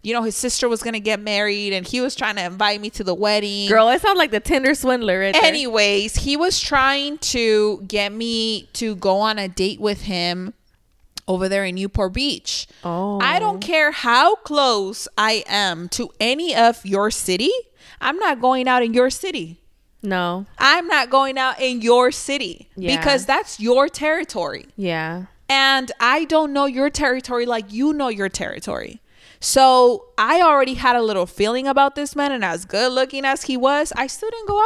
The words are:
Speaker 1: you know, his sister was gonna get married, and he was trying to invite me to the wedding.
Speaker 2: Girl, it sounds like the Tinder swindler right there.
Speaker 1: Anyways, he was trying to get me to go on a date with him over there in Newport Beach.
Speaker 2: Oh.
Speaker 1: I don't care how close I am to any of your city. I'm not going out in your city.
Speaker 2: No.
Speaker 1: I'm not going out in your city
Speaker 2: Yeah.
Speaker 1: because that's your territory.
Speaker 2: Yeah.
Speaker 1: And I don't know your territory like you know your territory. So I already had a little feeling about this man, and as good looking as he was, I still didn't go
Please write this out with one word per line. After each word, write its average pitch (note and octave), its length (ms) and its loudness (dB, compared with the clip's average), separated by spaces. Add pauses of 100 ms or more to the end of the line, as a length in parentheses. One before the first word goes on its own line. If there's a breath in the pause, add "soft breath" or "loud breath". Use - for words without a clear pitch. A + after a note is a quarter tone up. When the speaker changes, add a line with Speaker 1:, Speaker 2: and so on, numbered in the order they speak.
Speaker 1:
you G#3+ 100 -4
know, A#3+ 80 0
his A3+ 140 -2
sister B3 340 -2
was A3+ 140 -2
gonna A3+ 160 -6
get G#3 200 -2
married, G#3 540 -2
and F#3 120 -4
he B3 140 -4
was B3+ 160 -2
trying G#3+ 200 -4
to F#3+ 100 -4
invite G#3 340 -2
me G#3 120 -8
to - 120 -10
the F#3 120 -2
wedding. G3+ 540 -2
Speaker 2:
Girl, A3 200 6
it C4 120 2
sounds G4+ 180 2
like D#4 120 2
the A3 80 -2
Tinder C4+ 360 2
swindler A#3+ 440 0
right G3 140 0
there. D#4+ 100 4
Speaker 1:
Anyways, A3 760 0
he C#4+ 200 -2
was F4 220 0
trying C#4 600 0
to G#3+ 680 0
get G3+ 260 -2
me A3+ 600 -4
to A3 220 -4
go F#3+ 240 0
on G#3+ 200 0
a G3 80 -6
date F#3+ 340 -4
with G3+ 220 -2
him F3+ 500 -4 (760)
over F#3 220 -2
there G3 160 0
in F3+ 80 -6
Newport F#3+ 400 -4
Beach. - 540 -6 (160 soft breath)
Speaker 2:
Oh. G3+ 360 -4
Speaker 1:
I C#4 200 2
don't G4+ 220 -2
care D4+ 300 2
how C#4 440 4
close A#3+ 720 -2 (100)
I G#3+ 300 0
am F3+ 420 -2
to - 300 -6
any C#4 360 0
of A#3 300 4
your G3+ 240 0
city. G3+ 400 0 (520 loud breath)
I'm C#4 160 0
not E4 240 0
going B3+ 260 2
out B3+ 160 4
in A3+ 100 -2
your B3 160 4
city. B3+ 520 -8 (420)
Speaker 2:
No. F#3 420 -4 (140)
Speaker 1:
I'm D#4+ 280 4
not C#4+ 220 2
going C4+ 300 2
out C4 200 -2
in B3+ 220 -2
your A#3+ 300 4
city C#4 640 -6
Speaker 2:
Yeah. G3 220 -2
Speaker 1:
because C#4 280 2
that's D#4+ 340 -2
your B3 300 4
territory. D4+ 840 -4
Speaker 2:
Yeah. E3+ 480 -4 (260)
Speaker 1:
And C4+ 500 2
I C4+ 260 2
don't D#4 280 0
know C#4 120 2
your C4+ 260 0
territory B3+ 560 -2
like A3+ 240 -4
you C4+ 220 0
know C#4+ 160 -2
your G3+ 200 -4
territory. - 720 -8 (380 soft breath)
So B3+ 680 6 (120)
I C#4 240 2
already C#4 340 4
had B3 200 2
a A#3+ 60 2
little G#3 240 0
feeling B3 420 -2
about C#4 280 4
this D4 200 -6
man, C#4+ 160 0
and B3 120 -4
as F3 220 -4
good A3+ 260 0
looking C4 340 -2
as C4+ 180 0
he C4 140 -4
was, C#4+ 380 0
I C4 120 -2
still G#4+ 220 -8
didn't A4+ 180 -10
go G#4 180 0